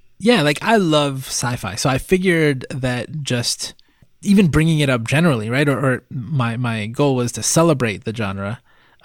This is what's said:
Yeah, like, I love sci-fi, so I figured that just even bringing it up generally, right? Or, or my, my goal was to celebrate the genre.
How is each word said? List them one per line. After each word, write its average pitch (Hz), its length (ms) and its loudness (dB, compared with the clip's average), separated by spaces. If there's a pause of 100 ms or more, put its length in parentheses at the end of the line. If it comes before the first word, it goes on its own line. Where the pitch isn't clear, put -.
(180)
Yeah, 226 220 4
like, 147 220 2
I 220 160 4
love 147 480 2
sci-fi, 120 500 -6
so 147 140 0
I 131 80 0
figured 160 720 0
that 127 520 -6
just - 520 -4 (480)
even 196 260 4
bringing 156 320 2
it 143 80 2
up 120 180 0
generally, 131 440 2
right? 143 180 0
Or, - 100 2
or 131 320 0
my, 123 460 -2
my 113 300 -4
goal 135 280 0
was 120 180 0
to 110 100 -10
celebrate 131 600 2
the 110 100 -6
genre. 101 460 -6 (440)